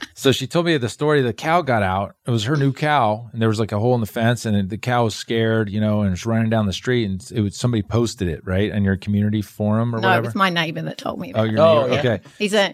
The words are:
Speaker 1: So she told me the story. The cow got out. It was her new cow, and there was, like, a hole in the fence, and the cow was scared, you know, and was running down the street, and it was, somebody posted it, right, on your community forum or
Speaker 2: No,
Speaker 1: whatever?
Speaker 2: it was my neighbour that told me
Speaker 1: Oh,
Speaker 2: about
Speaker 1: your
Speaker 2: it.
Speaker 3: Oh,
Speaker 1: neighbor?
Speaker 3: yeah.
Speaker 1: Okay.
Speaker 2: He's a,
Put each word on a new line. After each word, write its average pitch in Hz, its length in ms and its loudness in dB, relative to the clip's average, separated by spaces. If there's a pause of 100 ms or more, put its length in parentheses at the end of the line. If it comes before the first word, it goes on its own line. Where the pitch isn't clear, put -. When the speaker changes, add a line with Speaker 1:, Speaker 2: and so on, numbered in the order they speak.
(160)
Speaker 1:
So 135 180 2
she 131 140 -6
told 170 180 0
me 170 100 2
the 117 140 -2
story. 147 320 0
The 120 100 0
cow 160 300 0
got 123 200 0
out. 95 340 -2 (120)
It 131 40 -2
was 113 120 0
her 147 140 -2
new 139 160 2
cow, 120 580 0
and 113 100 -4
there 113 60 4
was, 107 100 2
like, 110 140 -2
a 104 80 0
hole 123 160 2
in 117 60 0
the 107 40 -2
fence, 117 400 0
and 101 240 0
the 107 80 -6
cow 123 280 0
was 104 100 -2
scared, 113 540 0
you 104 100 -4
know, 107 220 2
and 98 100 2
was 90 140 -4
running 113 240 0
down 110 160 2
the 95 80 -2
street, 123 320 -2
and 95 280 -6
it 120 60 -2
was, 101 160 0
somebody 120 280 0
posted 110 440 0
it, 78 180 -4
right, 95 280 0
on 104 100 0
your 98 140 2
community 104 440 0
forum 110 540 -2
or 113 60 -4
Speaker 2:
No, - 80 2
Speaker 1:
whatever? 175 160 2
Speaker 2:
it - 20 -4
was 110 80 -6
my 190 140 2
neighbour 165 320 -4
that 156 160 -8
told - 240 -8
me - 120 -12
Speaker 1:
Oh, 110 120 2
Speaker 2:
about 110 60 -2
Speaker 1:
your 110 80 0
Speaker 2:
it. - 20 6
Speaker 3:
Oh, 160 260 6
Speaker 1:
neighbor? - 60 0
Speaker 3:
yeah. - 60 2 (160)
Speaker 1:
Okay. - 40 -2 (180)
Speaker 2:
He's 208 160 -2
a, 196 200 4